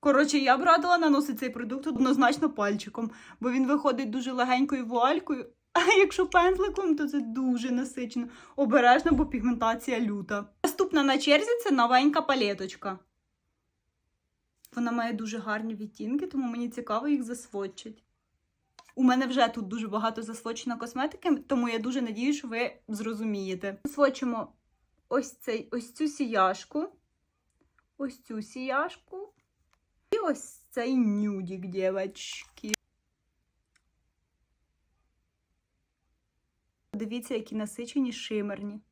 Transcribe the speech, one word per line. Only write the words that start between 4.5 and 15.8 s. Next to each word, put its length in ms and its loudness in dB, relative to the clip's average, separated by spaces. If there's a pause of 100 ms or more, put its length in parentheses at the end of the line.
вуалькою. 640 0 (220)
А 80 4
якщо 460 4
пензликом, 720 2
то 120 -2
це 120 -2
дуже 500 -2
насичено. 580 -4 (280)
Обережно, 560 6
бо 140 2
пігментація 760 0
люта. 460 -4 (180)
Наступна 380 2
на 160 4
черзі — 320 4 (140)
це 60 0
новенька 520 4
палеточка. 760 -2 (1800)
Вона 160 -2
має 200 -2
дуже 260 -6
гарні 360 -4
відтінки, 520 -6